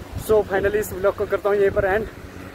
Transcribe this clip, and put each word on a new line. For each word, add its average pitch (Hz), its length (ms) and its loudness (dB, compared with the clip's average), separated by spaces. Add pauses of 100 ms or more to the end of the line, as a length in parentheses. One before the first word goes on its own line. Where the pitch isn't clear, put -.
(200)
So 214 260 4
finally 196 300 2
इस 196 160 -2
व्लॉग 190 240 0
को 202 100 -2
करता 196 220 0
हूँ 202 100 2
यहीं 196 120 4
पर 196 140 0
एंड, 196 220 0 (480)